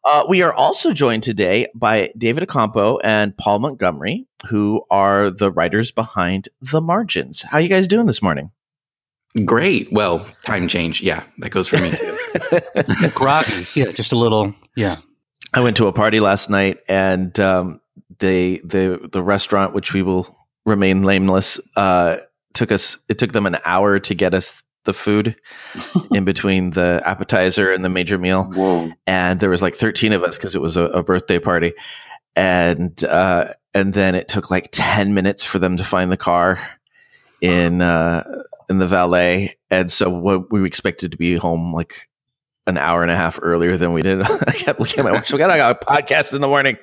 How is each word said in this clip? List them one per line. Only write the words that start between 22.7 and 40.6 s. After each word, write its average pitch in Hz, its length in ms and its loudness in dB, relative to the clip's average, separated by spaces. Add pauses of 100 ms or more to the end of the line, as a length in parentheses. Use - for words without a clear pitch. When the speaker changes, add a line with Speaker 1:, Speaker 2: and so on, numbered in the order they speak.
Speaker 1:
us, - 260 -2 (120)
it 110 100 -2
took 113 140 -2
them 101 140 0
an 85 180 -2
hour 98 340 2
to 101 160 -4
get 90 180 2
us - 300 -4 (220)
the 95 80 0
food 107 420 0 (400)
Speaker 4:
<laughs> - 360 -4
Speaker 1:
in 101 120 2
between 92 480 0
the 87 320 2
appetizer 92 680 0
and 92 100 -2
the 92 60 -2
major 92 280 -2
meal. 92 280 0
Speaker 4:
Whoa. 90 440 0 (160)
Speaker 1:
And 92 320 0
there 98 120 2
was, 90 120 2
like, 90 140 -2
thirteen 110 380 0
of 87 100 0
us 85 140 -4
'cause 95 180 -10
it 78 60 -2
was 82 160 -2
a, 87 60 2
a 85 200 0
birthday 90 340 0
party. 85 360 0 (600)
And, 87 720 0
uh, 87 500 0 (200)
and 98 200 0
then 95 220 2
it - 140 -4
took, - 200 -4
like, 92 220 -2
ten 101 420 0
minutes 98 300 0
for - 160 -4
them 90 180 0
to 90 60 -4
find 90 260 0
the 92 80 0
car 87 420 2 (800)
in, 87 400 2
uh, 85 420 2 (460)
in 95 100 2
the 92 80 2
valet. 90 720 2 (120)
And 92 220 0
so 92 180 0
what 92 400 -2
we 98 160 2